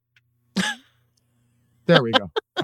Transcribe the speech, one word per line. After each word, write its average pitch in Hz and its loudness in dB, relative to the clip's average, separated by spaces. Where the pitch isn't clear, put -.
<laughs> 190 -2
There 165 4
we 226 -2
go. 202 -2